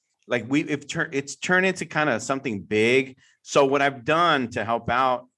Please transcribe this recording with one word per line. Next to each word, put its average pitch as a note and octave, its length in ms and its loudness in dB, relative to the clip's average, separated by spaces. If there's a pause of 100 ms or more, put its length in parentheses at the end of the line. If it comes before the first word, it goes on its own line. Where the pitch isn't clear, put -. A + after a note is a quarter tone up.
(280)
Like, A#2 200 -2
we, C#3+ 180 2
if D3 200 -6
tur-, D#3+ 260 -6
it's C#3 260 -6
turned F#3 280 2
into F3+ 200 -2
kinda D3+ 340 0
something B2+ 420 -4
big. B2 560 0 (240)
So C#3+ 240 4
what C#3 160 2
I've C3 240 0
done D3+ 440 2
to A#2 160 -4
help A#2 240 -2
out B2+ 360 0 (120)